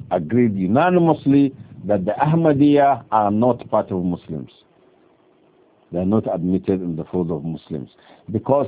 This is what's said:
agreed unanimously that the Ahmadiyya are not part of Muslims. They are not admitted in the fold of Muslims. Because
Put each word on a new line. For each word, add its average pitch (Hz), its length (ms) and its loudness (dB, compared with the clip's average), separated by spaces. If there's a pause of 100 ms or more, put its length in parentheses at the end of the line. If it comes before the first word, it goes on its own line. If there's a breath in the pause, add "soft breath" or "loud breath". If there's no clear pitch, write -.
(100)
agreed 98 460 0
unanimously 143 1000 2 (300 loud breath)
that 95 200 -2
the 101 160 -2
Ahmadiyya 143 920 2
are 107 180 2
not 117 400 0
part 107 220 0
of 90 120 -4
Muslims. 82 460 -6 (1400)
They 85 80 -4
are 92 40 -2
not 104 280 0
admitted 92 500 -2
in 85 140 -6
the 80 80 -8
fold 87 260 -4
of 73 140 -6
Muslims. 78 460 -10 (400 soft breath)
Because 131 380 0